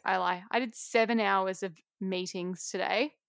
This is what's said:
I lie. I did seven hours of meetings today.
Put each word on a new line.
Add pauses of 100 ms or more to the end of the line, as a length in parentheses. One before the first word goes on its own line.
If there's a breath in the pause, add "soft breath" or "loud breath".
I
lie.
I
did
seven
hours
of (260)
meetings
today. (120)